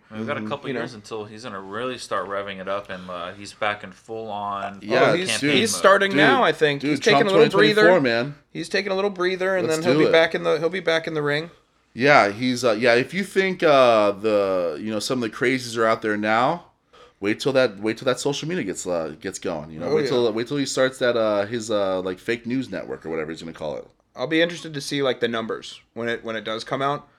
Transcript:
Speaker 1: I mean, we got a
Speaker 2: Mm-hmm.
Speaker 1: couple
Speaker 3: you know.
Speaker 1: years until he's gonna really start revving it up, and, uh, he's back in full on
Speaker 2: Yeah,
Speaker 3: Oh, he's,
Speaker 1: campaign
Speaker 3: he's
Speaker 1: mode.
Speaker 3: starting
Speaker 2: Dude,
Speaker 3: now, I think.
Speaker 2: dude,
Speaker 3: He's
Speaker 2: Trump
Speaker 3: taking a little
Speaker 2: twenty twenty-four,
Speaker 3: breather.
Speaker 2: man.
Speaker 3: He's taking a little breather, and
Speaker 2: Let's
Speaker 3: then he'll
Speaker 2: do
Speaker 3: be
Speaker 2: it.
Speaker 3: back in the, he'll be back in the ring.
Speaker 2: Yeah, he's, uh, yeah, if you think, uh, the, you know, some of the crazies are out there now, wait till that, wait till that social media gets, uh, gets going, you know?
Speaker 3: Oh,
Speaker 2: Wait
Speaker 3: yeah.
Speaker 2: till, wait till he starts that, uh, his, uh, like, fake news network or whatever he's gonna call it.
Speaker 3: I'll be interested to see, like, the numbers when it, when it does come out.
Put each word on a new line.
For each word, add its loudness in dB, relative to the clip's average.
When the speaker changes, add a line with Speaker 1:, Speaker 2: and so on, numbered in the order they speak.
Speaker 1:
I -18
mean, -8
we -6
got -6
a -8
Speaker 2:
Mm-hmm. -8
Speaker 1:
couple -8
Speaker 3:
you -6
know. -4
Speaker 1:
years -10
until -12
he's -18
gonna -12
really -8
start -6
revving -6
it -8
up, -6
and, -12
uh, -10
he's -16
back -4
in -18
full -12
on -8
Speaker 2:
Yeah, 2
Speaker 3:
Oh, 2
he's, -4
Speaker 1:
campaign 0
Speaker 3:
he's 0
Speaker 1:
mode. -6
Speaker 3:
starting 4
Speaker 2:
Dude, -2
Speaker 3:
now, 4
I 4
think. 0
Speaker 2:
dude, 0
Speaker 3:
He's 0
Speaker 2:
Trump 4
Speaker 3:
taking 4
a 2
little 8
Speaker 2:
twenty 4
twenty-four, 6
Speaker 3:
breather. -
Speaker 2:
man. 0
Speaker 3:
He's -10
taking -2
a -2
little 0
breather, -2
and 0
Speaker 2:
Let's 0
Speaker 3:
then -6
he'll 4
Speaker 2:
do 6
Speaker 3:
be 4
Speaker 2:
it. 4
Speaker 3:
back 4
in -2
the, 0
he'll -2
be -4
back 0
in -6
the -2
ring. -2
Speaker 2:
Yeah, 6
he's, -2
uh, 4
yeah, 4
if 2
you -4
think, -2
uh, 6
the, 0
you -6
know, -4
some -4
of -4
the -16
crazies 0
are 2
out 2
there 0
now, 0
wait -2
till -2
that, 2
wait -2
till -6
that 0
social -4
media -4
gets, -8
uh, -4
gets -10
going, -6
you -14
know? -6
Speaker 3:
Oh, 2
Speaker 2:
Wait 2
Speaker 3:
yeah. -2
Speaker 2:
till, 2
wait -4
till -4
he -2
starts 0
that, 2
uh, 2
his, -6
uh, 0
like, -4
fake -4
news -4
network -10
or -8
whatever -4
he's -10
gonna -12
call -6
it. -12
Speaker 3:
I'll -4
be 2
interested -4
to -6
see, -4
like, 0
the 0
numbers -8
when -6
it, -6
when -6
it -6
does -6
come -4
out. -4